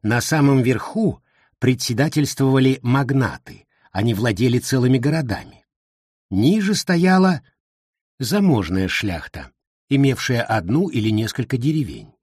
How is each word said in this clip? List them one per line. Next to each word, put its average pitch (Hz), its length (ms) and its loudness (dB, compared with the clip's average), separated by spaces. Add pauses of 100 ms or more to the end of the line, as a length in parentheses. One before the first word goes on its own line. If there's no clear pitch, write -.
На 117 180 0
самом 139 420 2
верху 131 600 -2 (360)
председательствовали 131 1200 0
магнаты, 131 840 -2 (240)
они 107 240 0
владели 117 440 0
целыми 127 400 2
городами. 139 640 -4 (680)
Ниже 190 440 2
стояла 185 680 2 (800)
заможная 110 680 0
шляхта, 87 640 -6 (380)
имевшая 135 540 0
одну 113 460 0
или 110 200 -2
несколько 110 480 -2
деревень. 123 560 -4 (100)